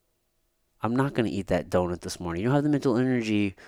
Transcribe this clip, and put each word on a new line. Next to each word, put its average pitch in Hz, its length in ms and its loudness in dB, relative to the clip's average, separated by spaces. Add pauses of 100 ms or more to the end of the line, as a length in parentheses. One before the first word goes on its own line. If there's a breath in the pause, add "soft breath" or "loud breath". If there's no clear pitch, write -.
(800)
I'm 113 140 -2
not 135 180 0
gonna 110 160 0
eat 98 180 -4
that 87 220 0
donut 87 320 0
this - 180 -10
morning." 85 220 -4
You 117 80 0
don't 143 60 4
have 143 100 2
the 151 40 2
mental 139 280 2
energy 110 580 0 (120)